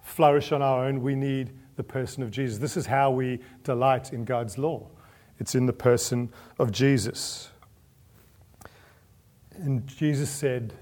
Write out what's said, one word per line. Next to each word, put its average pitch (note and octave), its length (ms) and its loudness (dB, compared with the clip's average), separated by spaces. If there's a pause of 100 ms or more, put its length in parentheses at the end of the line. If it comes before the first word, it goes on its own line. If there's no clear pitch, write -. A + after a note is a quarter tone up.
flourish D3 480 4
on C#3+ 100 0
our C3 240 2
own. C#3 160 -2
We C#3 140 0
need C3+ 360 -2 (240)
the - 80 -8
person C3 380 -6
of A#2+ 80 -6
Jesus. A2+ 300 -4
This D3 180 -4
is D3+ 80 -4
how C#3 240 4
we B2+ 300 0 (240)
delight C3 500 0
in A#2+ 120 -6
God's A#2+ 340 -4
law. D3 260 -4 (540)
It's - 160 -6
in B2+ 100 4
the B2 80 2
person A#2+ 580 2 (280)
of A#2+ 120 2
Jesus. B2+ 760 0 (2000)
And C#3 320 -2
Jesus D3 420 0
said B2+ 520 -4